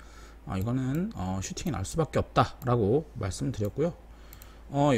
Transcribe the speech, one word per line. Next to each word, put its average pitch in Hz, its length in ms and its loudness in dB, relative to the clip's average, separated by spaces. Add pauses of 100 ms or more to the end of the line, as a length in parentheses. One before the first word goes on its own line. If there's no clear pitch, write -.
(460)
어, - 120 -2
이거는, 131 580 0
어, 92 260 -2
슈팅이 - 300 -4
날 98 140 -2
수밖에 156 340 0
없다라고 120 960 2
말씀드렸고요. 117 800 -2 (760)
어, 143 260 6